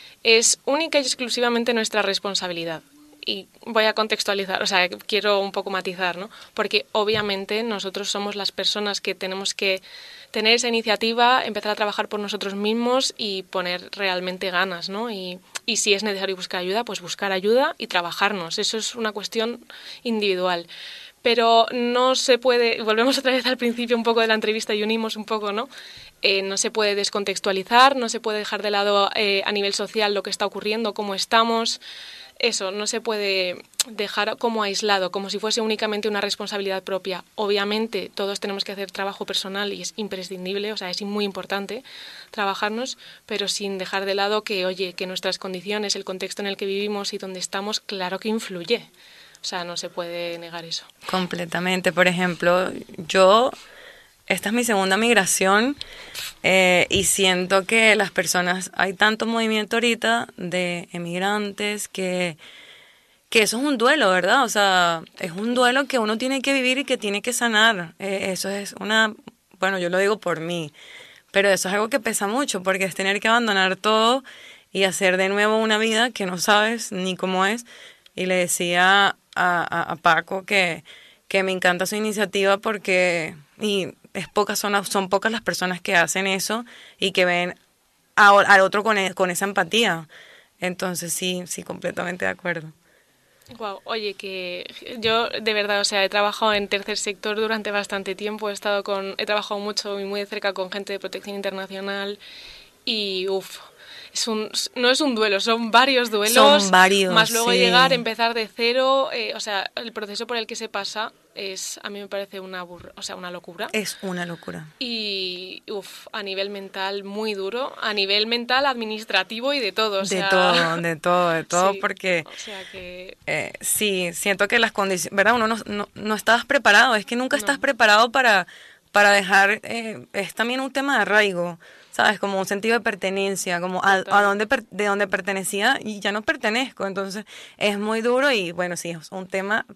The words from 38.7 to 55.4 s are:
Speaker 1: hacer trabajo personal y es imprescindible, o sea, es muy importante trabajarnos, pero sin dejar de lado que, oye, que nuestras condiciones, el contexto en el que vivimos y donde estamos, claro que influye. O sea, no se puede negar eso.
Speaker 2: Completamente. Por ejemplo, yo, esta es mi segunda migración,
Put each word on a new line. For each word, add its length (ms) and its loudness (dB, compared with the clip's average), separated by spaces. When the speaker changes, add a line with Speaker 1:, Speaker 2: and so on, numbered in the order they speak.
Speaker 1:
hacer 180 -8
trabajo 360 -6
personal 460 -4
y 100 -10
es 120 -8
imprescindible, 800 -8
o 40 -10
sea, 140 -8
es 120 -6
muy 220 -2
importante 600 -6
trabajarnos, 680 -2
pero 200 -4
sin 320 -4
dejar 280 -4
de 100 0
lado 260 0
que, 240 -2
oye, 280 -4
que 120 -6
nuestras 320 -4
condiciones, 560 -4
el 100 -6
contexto 380 -8
en 60 -4
el 80 -4
que 100 -6
vivimos 460 -4
y 60 -8
donde 200 -10
estamos, 400 -6
claro 400 -6
que 100 -6
influye. 640 -4
O 40 -14
sea, 200 -6
no 120 -10
se 120 -8
puede 500 -8
negar 260 -12
eso. 200 -10
Speaker 2:
Completamente. 840 -2
Por 140 2
ejemplo, 640 0
yo, 420 6
esta 220 -2
es 40 -2
mi 80 2
segunda 340 2
migración, 800 2